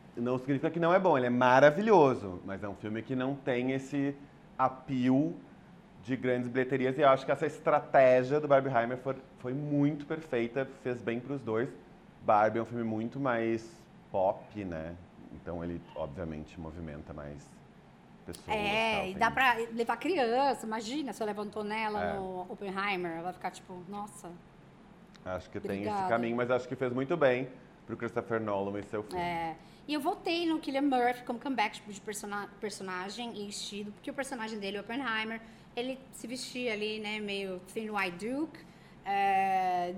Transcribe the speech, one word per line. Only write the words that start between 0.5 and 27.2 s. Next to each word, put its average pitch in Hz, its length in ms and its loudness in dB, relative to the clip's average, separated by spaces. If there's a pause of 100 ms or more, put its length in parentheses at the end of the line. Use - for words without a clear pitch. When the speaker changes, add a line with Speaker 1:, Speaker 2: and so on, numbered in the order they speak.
Speaker 1:
que 165 80 -4
não 165 140 4
é 190 60 8
bom, 185 180 6
ele 123 100 4
é 123 40 2
maravilhoso, 135 1120 8
mas 95 180 -6
é 104 60 -6
um 98 60 -8
filme 107 280 -6
que 131 140 -4
não 131 180 -2
tem 131 380 0
esse 139 420 -2 (440)
appeal 131 720 2 (720)
de 131 140 -4
grandes 123 320 0
bilheterias, 127 500 0
e - 20 2
eu 143 80 10
acho 135 160 6
que 151 80 2
essa 143 140 0
estratégia 143 920 6
do 151 80 -2
Barbenheimer 131 500 4
foi, 135 180 -4 (220)
foi 123 160 -6
muito 147 500 2
perfeita, 135 640 -2 (140)
fez 123 180 -4
bem 117 200 -2
pros 135 200 -6
dois. 113 280 0 (540)
Barbie 110 360 6
é 113 40 0
um 113 40 -4
filme 120 180 -4
muito 113 360 -4
mais 113 440 2 (460)
pop, 101 540 0
né? 85 300 -6 (380)
Então 82 320 -8
ele, 85 160 -6 (160)
obviamente, 78 640 -8
movimenta 78 540 -12
mais 73 340 -14 (760)
pessoas, - 300 -6
Speaker 2:
É, 214 420 0
Speaker 1:
tal, 190 100 -2
Speaker 2:
e 185 60 -6
dá 208 120 2
Speaker 1:
tem 233 80 0
Speaker 2:
pra 254 200 4 (200)
levar 233 220 0
criança, 262 720 2
imagina 226 460 -4
se - 100 -6
eu 220 40 -2
levantou 208 380 -4
nela 214 400 -2
Speaker 1:
É. - 100 0
Speaker 2:
no 185 360 -6
Oppenheimer, 196 600 -4
ela 165 100 -6
vai 180 100 -6
ficar 220 180 -8
tipo, 180 380 -14
"Nossa." 202 420 -12 (960)
Speaker 1:
Acho 90 260 -6
que - 100 -8
tem 98 220 -4
esse 104 60 -2
Speaker 2:
Obrigada. 98 200 0
Speaker 1:
caminho, 117 280 0
mas 120 140 0
acho 123 180 0
que 131 80 -8
fez 127 160 -2
muito 139 240 -2
bem 127 320 4 (380)